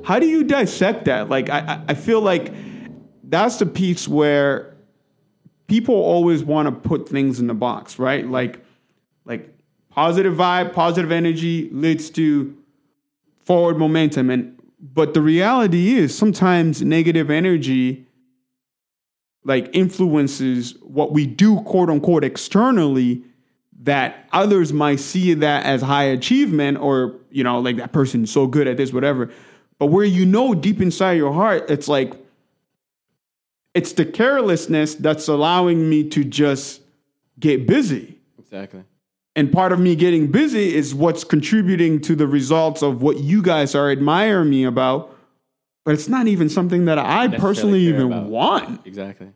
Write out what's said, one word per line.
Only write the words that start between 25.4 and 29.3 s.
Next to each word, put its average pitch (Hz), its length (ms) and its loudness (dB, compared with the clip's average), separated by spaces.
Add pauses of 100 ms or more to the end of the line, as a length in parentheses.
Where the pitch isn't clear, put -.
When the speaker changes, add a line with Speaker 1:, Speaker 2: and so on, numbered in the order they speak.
Speaker 1:
as 135 160 0
high 139 240 0
achievement 143 760 0
or, 131 360 0 (140)
you 135 140 -2
know, 123 160 0
like, 123 180 -2
"That 120 160 -10
person's 123 380 0
so 135 160 2
good 135 200 0
at 127 100 -2
this," 135 140 -2
whatever. 127 380 -2 (500)